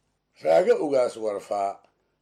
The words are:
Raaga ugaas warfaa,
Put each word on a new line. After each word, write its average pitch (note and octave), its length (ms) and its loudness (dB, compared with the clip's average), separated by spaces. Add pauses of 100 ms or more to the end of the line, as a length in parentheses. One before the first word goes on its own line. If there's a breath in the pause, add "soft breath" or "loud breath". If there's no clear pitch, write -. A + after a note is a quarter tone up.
(420)
Raaga E3 340 4
ugaas C3+ 400 0
warfaa, G2+ 640 -6 (440)